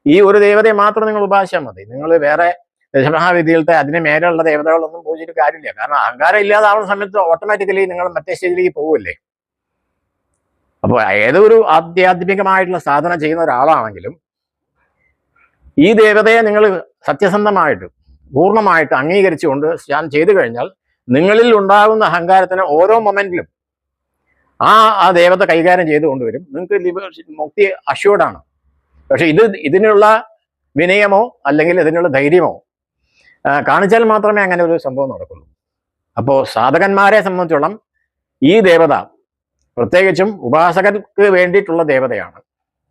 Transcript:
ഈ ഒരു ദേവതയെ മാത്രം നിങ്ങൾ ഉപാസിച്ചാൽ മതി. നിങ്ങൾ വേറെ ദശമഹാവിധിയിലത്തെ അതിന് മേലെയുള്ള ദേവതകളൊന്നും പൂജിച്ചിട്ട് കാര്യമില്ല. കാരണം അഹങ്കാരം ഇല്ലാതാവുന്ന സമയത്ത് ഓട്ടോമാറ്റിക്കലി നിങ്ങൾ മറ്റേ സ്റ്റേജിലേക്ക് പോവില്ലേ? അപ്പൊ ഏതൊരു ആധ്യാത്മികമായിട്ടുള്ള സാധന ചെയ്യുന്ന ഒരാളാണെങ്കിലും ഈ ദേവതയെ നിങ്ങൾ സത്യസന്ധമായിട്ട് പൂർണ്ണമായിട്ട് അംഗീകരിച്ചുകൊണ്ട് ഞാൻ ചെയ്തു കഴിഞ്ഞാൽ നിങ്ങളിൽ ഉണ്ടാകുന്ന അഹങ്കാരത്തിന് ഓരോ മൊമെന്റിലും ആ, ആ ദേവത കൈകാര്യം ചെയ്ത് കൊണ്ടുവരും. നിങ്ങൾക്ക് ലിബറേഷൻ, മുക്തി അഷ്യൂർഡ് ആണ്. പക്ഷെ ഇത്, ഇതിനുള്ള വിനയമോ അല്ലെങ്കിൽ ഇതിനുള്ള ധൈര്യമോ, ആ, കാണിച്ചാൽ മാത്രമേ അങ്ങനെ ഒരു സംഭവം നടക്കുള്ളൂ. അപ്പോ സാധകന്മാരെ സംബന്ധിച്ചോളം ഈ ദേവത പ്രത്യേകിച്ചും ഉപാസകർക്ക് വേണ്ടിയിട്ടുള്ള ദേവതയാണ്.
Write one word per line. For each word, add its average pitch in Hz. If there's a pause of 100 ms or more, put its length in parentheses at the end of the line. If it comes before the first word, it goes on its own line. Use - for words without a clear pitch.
ഈ 160
ഒരു 202
ദേവതയെ 208
മാത്രം 214
നിങ്ങൾ 214
ഉപാസിച്ചാൽ 196
മതി. 101 (100)
നിങ്ങൾ 156
വേറെ 156 (380)
ദശമഹാവിധിയിലത്തെ 165
അതിന് 147
മേലെയുള്ള 160
ദേവതകളൊന്നും 160
പൂജിച്ചിട്ട് 160
കാര്യമില്ല. 151
കാരണം 113
അഹങ്കാരം 131
ഇല്ലാതാവുന്ന 208
സമയത്ത് 202
ഓട്ടോമാറ്റിക്കലി 196
നിങ്ങൾ 180
മറ്റേ 175
സ്റ്റേജിലേക്ക് 180
പോവില്ലേ? 147 (1700)
അപ്പൊ 117
ഏതൊരു 151
ആധ്യാത്മികമായിട്ടുള്ള 185
സാധന 151
ചെയ്യുന്ന 160
ഒരാളാണെങ്കിലും 127 (1600)
ഈ 170
ദേവതയെ 220
നിങ്ങൾ 208 (240)
സത്യസന്ധമായിട്ട് 175 (500)
പൂർണ്ണമായിട്ട് 175
അംഗീകരിച്ചുകൊണ്ട് 156 (240)
ഞാൻ 151
ചെയ്തു 160
കഴിഞ്ഞാൽ 127 (380)
നിങ്ങളിൽ 214
ഉണ്ടാകുന്ന 208
അഹങ്കാരത്തിന് 185
ഓരോ 185
മൊമെന്റിലും 196 (1120)
ആ, 160 (320)
ആ 185
ദേവത 180
കൈകാര്യം 175
ചെയ്ത് 151
കൊണ്ടുവരും. 135
നിങ്ങൾക്ക് 180
ലിബറേഷൻ, 175
മുക്തി 156 (240)
അഷ്യൂർഡ് 190
ആണ്. 101 (680)
പക്ഷെ 139
ഇത്, 202
ഇതിനുള്ള 208 (520)
വിനയമോ 202
അല്ലെങ്കിൽ 156
ഇതിനുള്ള 165
ധൈര്യമോ, 143 (840)
ആ, 143
കാണിച്ചാൽ 190
മാത്രമേ 214
അങ്ങനെ 175
ഒരു 165
സംഭവം 135
നടക്കുള്ളൂ. 85 (720)
അപ്പോ 135
സാധകന്മാരെ 196
സംബന്ധിച്ചോളം 180 (640)
ഈ 180
ദേവത 165 (840)
പ്രത്യേകിച്ചും 180
ഉപാസകർക്ക് 185
വേണ്ടിയിട്ടുള്ള 180
ദേവതയാണ്. 123 (520)